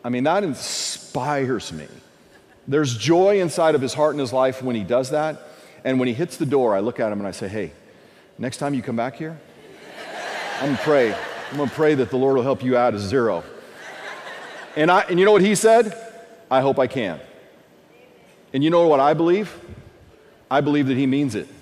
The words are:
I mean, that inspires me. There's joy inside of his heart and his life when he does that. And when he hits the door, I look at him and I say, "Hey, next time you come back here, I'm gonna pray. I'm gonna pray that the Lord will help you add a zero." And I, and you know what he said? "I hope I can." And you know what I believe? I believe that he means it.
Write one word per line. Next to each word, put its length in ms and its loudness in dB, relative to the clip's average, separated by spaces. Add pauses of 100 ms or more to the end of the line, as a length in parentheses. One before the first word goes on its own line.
I 60 -10
mean, 160 -2
that 220 2
inspires 1300 -6
me. 140 -14 (800)
There's 280 0
joy 460 4
inside 320 2
of 80 2
his 120 -4
heart 180 2
and 80 -4
his 120 -4
life 300 0
when 140 -4
he 80 -4
does 260 0
that. 320 -4 (420)
And 160 0
when 80 0
he 60 -2
hits 240 -6
the 80 -2
door, 300 2
I 40 2
look 200 -4
at 120 0
him 80 -4
and 80 -6
I 40 -6
say, 160 -10
"Hey, 240 -6 (680)
next 200 -8
time 180 -4
you 80 -4
come 120 -6
back 200 -4
here, 220 -12 (1200)
I'm 80 -4
gonna 160 -2
pray. 300 2
I'm 440 -10
gonna 140 -4
pray 240 2
that 160 -2
the 60 -2
Lord 180 2
will 80 2
help 200 -2
you 140 0
add 160 2
a 60 -6
zero." 440 0 (1300)
And 160 4
I, 180 6
and 100 2
you 60 6
know 60 8
what 100 8
he 140 4
said? 420 4 (540)
"I 100 4
hope 160 2
I 100 2
can." 320 -4 (1300)
And 100 0
you 60 2
know 180 4
what 120 6
I 160 4
believe? 360 0 (1000)
I 120 4
believe 260 2
that 100 0
he 100 0
means 280 0
it. 120 -6 (140)